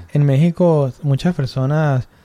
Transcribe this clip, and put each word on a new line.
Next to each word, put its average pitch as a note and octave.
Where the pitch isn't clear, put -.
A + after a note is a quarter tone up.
en D3
México D3+
muchas D3
personas, C3+